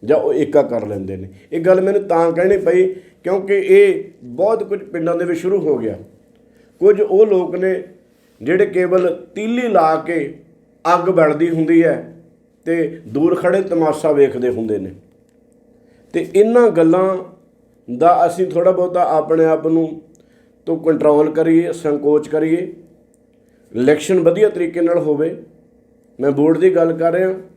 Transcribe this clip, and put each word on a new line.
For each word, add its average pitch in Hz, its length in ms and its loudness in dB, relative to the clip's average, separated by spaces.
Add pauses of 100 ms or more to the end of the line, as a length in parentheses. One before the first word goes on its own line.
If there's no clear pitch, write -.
ਜਾਂ 143 120 4
ਉਹ 139 160 0
ਏਕਾ 147 280 2
ਕਰ 117 260 -4
ਲੈਂਦੇ 95 300 -8
ਨੇ। 95 120 -14 (220)
ਇਹ 165 100 -6
ਗੱਲ 185 200 2
ਮੈਨੂੰ 196 220 0
ਤਾਂ 165 280 0
ਕਹਿਣੀ 185 260 2
ਪਈ 185 300 2 (360)
ਕਿਉਂਕਿ 196 300 -2
ਇਹ 196 500 4 (200)
ਬਹੁਤ 185 400 -2
ਕੁਝ 190 200 -6
ਪਿੰਡਾਂ 170 320 -4
ਦੇ 175 100 -4
ਵਿੱਚ 170 140 -4
ਸ਼ੁਰੂ 185 220 -2
ਹੋ 151 160 -2
ਗਿਆ। 107 200 -6 (840)
ਕੁਝ 196 220 4
ਉਹ 208 240 2
ਲੋਕ 180 300 -2
ਨੇ 185 280 -4 (580)
ਜਿਹੜੇ 180 240 0
ਕੇਵਲ 180 680 -2
ਤੀਲੀ 233 320 -4
ਲਾ 165 280 2
ਕੇ 156 440 -6 (460)
ਅੱਗ 175 240 0
ਬਲਦੀ 160 400 2
ਹੁੰਦੀ 165 340 2
ਹੈ 147 300 -2 (520)
ਤੇ 165 420 -4
ਦੂਰ 151 280 0
ਖੜ੍ਹੇ 185 260 0
ਤਮਾਸ਼ਾ 160 500 0
ਵੇਖਦੇ 127 380 2
ਹੁੰਦੇ 110 280 -4
ਨੇ। 95 140 -8 (1200)
ਤੇ - 220 -4
ਇਹਨਾਂ 226 340 4
ਗੱਲਾਂ 180 480 2 (800)
ਦਾ 170 300 4
ਅਸੀਂ 180 200 -2
ਥੋੜ੍ਹਾ 175 240 2
ਬਹੁਤਾ 175 320 0
ਆਪਣੇ 160 420 0
ਆਪ 160 220 0
ਨੂੰ 160 340 -2 (640)
ਤੋਂ 165 120 -4
ਕੰਟਰੋਲ 151 540 2
ਕਰੀਏ, 165 400 2
ਸੰਕੋਚ 151 560 -2
ਕਰੀਏ, 160 460 -2 (1000)
ਇਲੈਕਸ਼ਨ 147 440 0
ਵਧੀਆ 170 300 2
ਤਰੀਕੇ 175 320 -4
ਨਾਲ 170 160 2
ਹੋਵੇ। 156 460 -2 (760)
ਮੈਂ 139 120 0
ਬੋਰਡ 151 260 2
ਦੀ 180 180 2
ਗੱਲ 165 180 2
ਕਰ 165 200 -2
ਰਿਹਾ 185 200 0 (240)